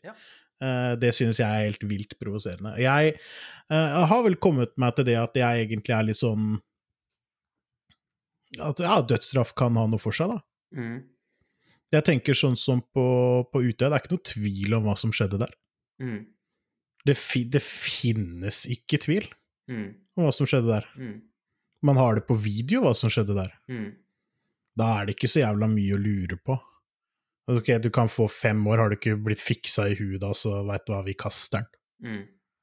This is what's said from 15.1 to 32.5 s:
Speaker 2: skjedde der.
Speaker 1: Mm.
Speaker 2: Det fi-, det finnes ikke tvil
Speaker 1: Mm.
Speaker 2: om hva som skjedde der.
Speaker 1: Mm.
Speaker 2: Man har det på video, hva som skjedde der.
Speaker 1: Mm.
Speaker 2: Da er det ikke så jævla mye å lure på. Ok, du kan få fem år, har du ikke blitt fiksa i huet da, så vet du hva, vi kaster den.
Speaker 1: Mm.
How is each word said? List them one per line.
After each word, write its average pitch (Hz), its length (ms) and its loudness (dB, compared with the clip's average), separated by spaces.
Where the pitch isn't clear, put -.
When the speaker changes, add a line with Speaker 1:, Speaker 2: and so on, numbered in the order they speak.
Speaker 2:
skjedde 98 240 0
der. - 140 -4
Speaker 1:
Mm. 117 200 -8
Speaker 2:
Det 139 100 4
fi-, 123 300 -2
det 131 160 0
finnes 101 1040 -2
ikke 135 340 -4
tvil 180 280 -2
Speaker 1:
Mm. 107 280 -8
Speaker 2:
om 180 100 -2
hva 147 100 2
som 139 140 0
skjedde 120 220 2
der. 107 240 0
Speaker 1:
Mm. 120 240 -14
Speaker 2:
Man 139 160 4
har 120 160 4
det - 120 0
på 117 120 2
video, 113 440 -2
hva 139 120 4
som 113 160 2
skjedde 104 240 0
der. 95 160 -2
Speaker 1:
Mm. 113 240 -8
Speaker 2:
Da 113 160 2
er 101 140 -2
det 104 100 -4
ikke 131 120 -2
så 151 140 2
jævla 107 240 2
mye 101 300 2
å - 20 2
lure 98 400 -2
på. 131 160 -4
Ok, 123 320 2
du 113 100 0
kan 117 180 2
få 110 200 2
fem 107 380 0
år, 113 120 2
har 110 120 4
du 104 60 -2
ikke 107 220 0
blitt 107 240 -2
fiksa - 480 0
i 95 80 -2
huet 98 220 -6
da, 101 120 -4
så 101 320 -2
vet 101 220 -6
du 107 80 -4
hva, 98 100 -4
vi 98 100 -6
kaster - 440 -4
den. 113 100 -8
Speaker 1:
Mm. 104 240 -10